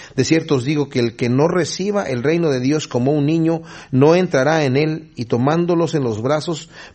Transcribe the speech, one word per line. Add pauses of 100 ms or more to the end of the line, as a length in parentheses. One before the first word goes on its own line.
(160)
De
cierto
os
digo
que
el
que
no
reciba
el
reino
de
Dios
como
un
niño, (280)
no
entrará
en
él".
Y
tomándolos
en
los
brazos, (260)